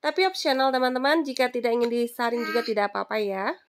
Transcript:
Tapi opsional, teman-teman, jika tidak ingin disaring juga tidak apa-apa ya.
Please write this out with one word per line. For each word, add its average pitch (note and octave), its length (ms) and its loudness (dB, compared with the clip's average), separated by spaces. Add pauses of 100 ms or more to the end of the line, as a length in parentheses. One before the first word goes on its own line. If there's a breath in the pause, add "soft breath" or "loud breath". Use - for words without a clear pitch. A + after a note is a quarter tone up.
Tapi D#4 240 0
opsional, C4+ 480 2
teman-teman, B3+ 480 2
jika B3+ 320 -2
tidak A#3 240 0
ingin A#3+ 160 2
disaring A#3+ 560 -2
juga A#3 160 0
tidak G#3 280 0
apa-apa G3+ 280 -2
ya. G3 260 -2 (340)